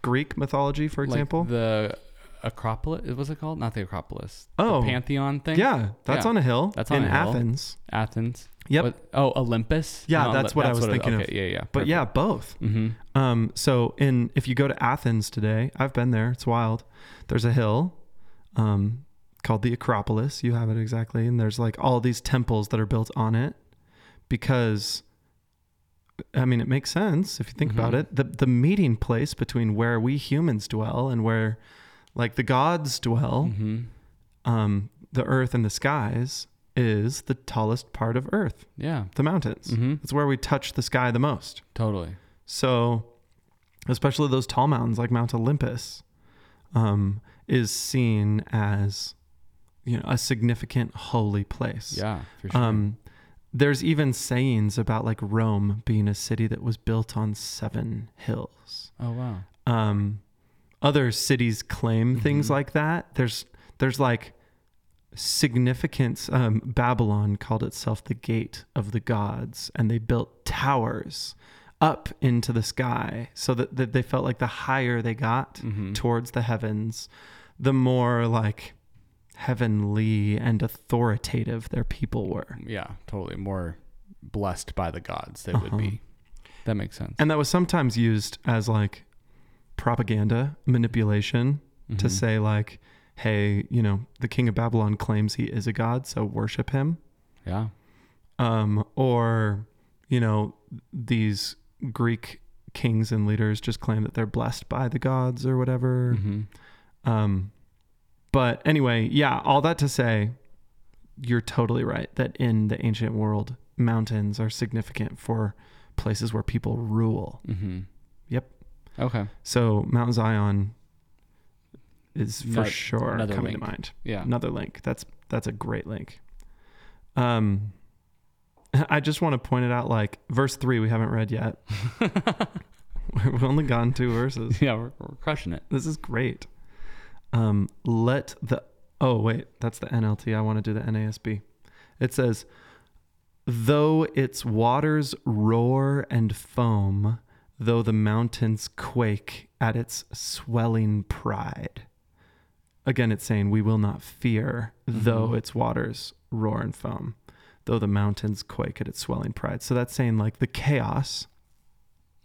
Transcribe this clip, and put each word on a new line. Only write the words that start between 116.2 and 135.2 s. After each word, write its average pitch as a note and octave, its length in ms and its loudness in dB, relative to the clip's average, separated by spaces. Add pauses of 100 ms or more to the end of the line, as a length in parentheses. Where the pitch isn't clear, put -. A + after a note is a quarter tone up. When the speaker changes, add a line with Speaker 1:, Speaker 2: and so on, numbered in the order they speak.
Speaker 1:
where G#2+ 100 -2
people A2+ 340 -2
rule. A2 720 0
Speaker 2:
Mm-hmm. F#2 320 -6 (480)
Speaker 1:
Yep. B2 240 -4 (480)
Speaker 2:
Okay. A#2 280 0 (160)
Speaker 1:
So A2+ 460 2
Mount A#2+ 240 4
Zion G#2 600 2 (1400)
is A2 280 -4
for A#2 200 -2
Speaker 2:
Ano-, G#2+ 80 0
Speaker 1:
sure A#2 440 -2
Speaker 2:
another G#2+ 220 -2
Speaker 1:
coming - 180 -2
Speaker 2:
link. - 100 -8
Speaker 1:
to - 80 -6
mind. - 200 -10 (120)
Speaker 2:
Yeah. G#2 200 -6
Speaker 1:
Another A#2+ 260 -2
link. - 340 -8
That's, - 220 -6 (240)
that's - 180 -4
a - 40 -4
great A2 360 -6
link. - 320 -12 (960)
Um, G#2+ 580 2 (1000)
<laughs> C#3 160 4
I D3 100 4
just D3 220 -2
wanna D3 160 2
point B2+ 280 0
it B2 60 0
out, B2 180 -2
like, G#2+ 300 0 (100)
verse C3 260 2
three B2 240 0
we A2 100 2
haven't A2+ 200 2
read A2 220 0
yet. A#2 260 -4 (420)
Speaker 2:
<laughs> - 20 0 (1200)
Speaker 1:
We've B2+ 180 2
only C#3+ 200 2
gone A#2+ 300 2
two B2 180 0
verses. A#2 500 0
Speaker 2:
Yeah, B2+ 140 4
we're, A#2 240 -6
we're - 220 -14